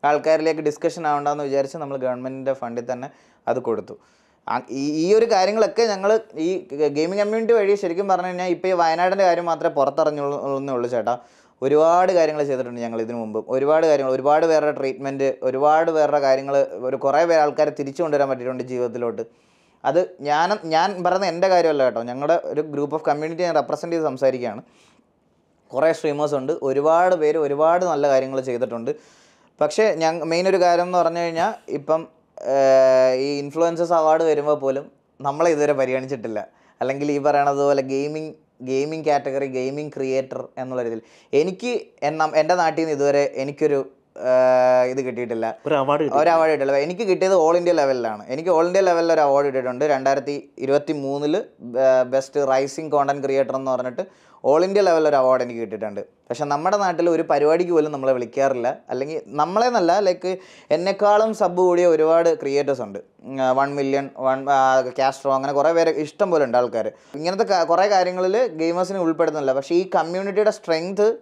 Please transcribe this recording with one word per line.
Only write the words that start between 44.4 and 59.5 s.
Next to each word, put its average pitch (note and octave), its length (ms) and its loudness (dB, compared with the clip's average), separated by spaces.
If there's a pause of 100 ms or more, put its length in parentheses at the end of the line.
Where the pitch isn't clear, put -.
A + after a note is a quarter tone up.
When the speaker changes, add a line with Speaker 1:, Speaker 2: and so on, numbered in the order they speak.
Speaker 1:
ഇത് C3 120 -4
കിട്ടിയിട്ടില്ല. A#2 560 -4 (100)
Speaker 2:
ഒരു D3+ 80 2
അവാർഡ് C#3+ 260 0
Speaker 1:
ഒരു D3+ 60 0
Speaker 2:
കിട്ടിയിട്ടില്ല. D3+ 280 4
Speaker 1:
അവാർഡ് D#3+ 160 4
കിട്ടിയില്ല. C#3 260 0
എനിക്ക് F3+ 300 -2
കിട്ടിയത് F#3 260 2
all E3+ 240 4
India F3 160 2
ലെവലിലാണ്. B2 540 0
എനിക്ക് D#3 220 -6
all E3 140 4
India F3+ 180 2
ലെവലിൽ E3+ 320 2
ഒരു D#3 80 4
അവാർഡ് C#3+ 260 4
കിട്ടിയിട്ടുണ്ട്. B2+ 380 -2
രണ്ടായിരത്തി C#3 720 -2
ഇരുപത്തി C#3+ 360 0
മൂന്നില്, C#3+ 440 -4
ഏഹ്, C3 640 0
ബെസ്റ്റ് C3 460 -2
റൈസിംഗ് C#3 420 -2
കോണ്ടന്റ് C#3+ 320 0
ക്രിയേറ്റർ C3+ 320 0
എന്ന് C3+ 160 -4
പറഞ്ഞിട്ട് B2 300 -4 (460)
all D#3 180 4
India G3 160 2
ലെവലിൽ E3 260 4
ഒരു D3 80 4
അവാർഡ് B2+ 280 4
എനിക്ക് A#2 180 -6
കിട്ടിയിട്ടുണ്ട്. G#2 400 -8 (280)
പക്ഷെ C#3+ 160 -4
നമ്മുടെ D#3 320 0
നാട്ടിൽ F3 320 0
ഒരു E3 120 0
പരിപാടിക്ക് D#3+ 500 2
പോലും D3+ 200 2
നമ്മളെ C3+ 220 0
വിളിക്കാറില്ല. B2+ 640 -2 (120)
അല്ലെങ്കിൽ C#3+ 380 -6
നമ്മളെന്നല്ല, F#3 720 0